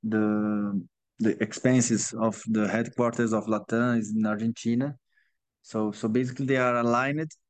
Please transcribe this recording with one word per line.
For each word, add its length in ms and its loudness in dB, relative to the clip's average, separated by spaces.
the, 840 0
the 240 2
expenses 720 2
of 340 -2
the 220 0
headquarters 640 0
of 140 -2
Latam 520 0
is 160 -4
in 120 2
Argentina. 680 -2
So, 300 -2
so 160 -4
basically 360 0
they 140 2
are 180 4
aligned 540 0